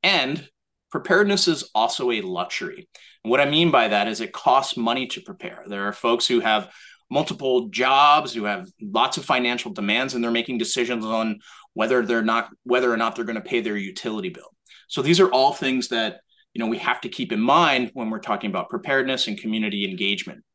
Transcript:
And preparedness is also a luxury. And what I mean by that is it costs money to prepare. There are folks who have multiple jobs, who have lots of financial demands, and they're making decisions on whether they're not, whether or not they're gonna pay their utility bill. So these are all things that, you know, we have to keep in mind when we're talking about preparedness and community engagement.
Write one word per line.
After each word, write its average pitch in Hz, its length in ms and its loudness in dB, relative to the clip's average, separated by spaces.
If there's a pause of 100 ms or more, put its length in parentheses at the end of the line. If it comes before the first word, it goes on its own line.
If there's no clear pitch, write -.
And 160 440 0 (440)
preparedness 196 580 2
is 160 260 -2
also 123 360 0
a 113 100 0
luxury. 90 680 -8 (360)
And 110 60 -4
what 131 100 4
I 143 60 4
mean 156 240 4
by 120 180 4
that 104 180 2
is 110 140 -4
it 113 120 -8
costs - 440 2
money 120 320 -2
to - 140 -10
prepare. - 440 -16
There 101 220 -6
are 101 40 -4
folks 120 340 0
who 120 140 4
have 110 300 0 (400)
multiple 127 580 0
jobs, 135 680 4
who 110 100 -4
have 98 240 -4 (120)
lots 110 360 0
of 151 80 -6
financial 123 480 -2
demands, 113 420 -2
and 120 80 -2
they're 117 80 0
making 117 280 -2
decisions 117 460 -2
on 110 340 -2 (340)
whether 113 320 2
they're 113 180 0
not, 113 280 0 (140)
whether 123 280 2
or 117 40 0
not 113 200 0
they're 117 80 -6
gonna 107 160 -6
pay 120 200 -2
their 104 160 -4
utility 98 520 -6
bill. - 260 -16 (340)
So - 140 -4
these 165 180 4
are 185 100 8
all 131 220 4
things 131 360 -2
that, 113 320 -4 (320)
you - 60 -10
know, 117 80 -4
we 113 120 -2
have 120 240 -2
to 123 60 -8
keep 110 240 -6
in 107 80 -2
mind 135 540 4
when 113 160 -6
we're 113 80 -6
talking 104 320 -4
about - 180 -4
preparedness 131 600 -2
and 104 100 -6
community 107 500 -4
engagement. 98 560 -6 (100)